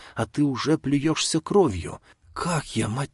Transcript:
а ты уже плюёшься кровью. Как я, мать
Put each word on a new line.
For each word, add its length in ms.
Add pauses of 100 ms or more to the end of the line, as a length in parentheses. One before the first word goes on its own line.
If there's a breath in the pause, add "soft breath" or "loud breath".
(160 loud breath)
а 120
ты 160
уже 340
плюёшься 640
кровью. 580 (340 soft breath)
Как 420
я, 120
мать 260